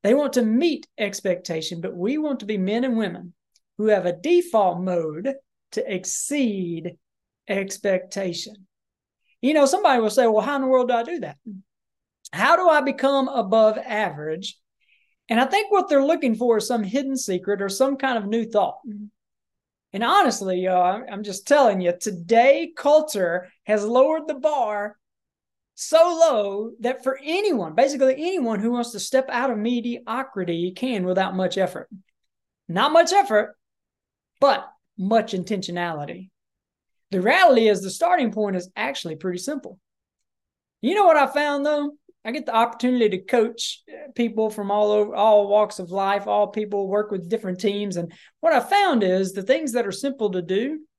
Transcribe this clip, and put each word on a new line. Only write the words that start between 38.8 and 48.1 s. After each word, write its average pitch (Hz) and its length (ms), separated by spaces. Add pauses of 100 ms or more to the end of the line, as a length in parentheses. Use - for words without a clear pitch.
pretty 180 220
simple. 262 420 (1000)
You 302 140
know 403 100
what 330 100
I 277 120
found, 285 380
though? 294 280 (320)
I 220 60
get 294 140
the - 80
opportunity 240 540
to 185 160
coach 233 580 (340)
people 220 340
from 208 200
all 208 220
over, 208 240
all 208 320
walks 208 320
of 175 120
life, 196 360
all 208 200
people, 202 420
work 208 200
with 180 200
different 185 320
teams. 202 340
And 170 160 (300)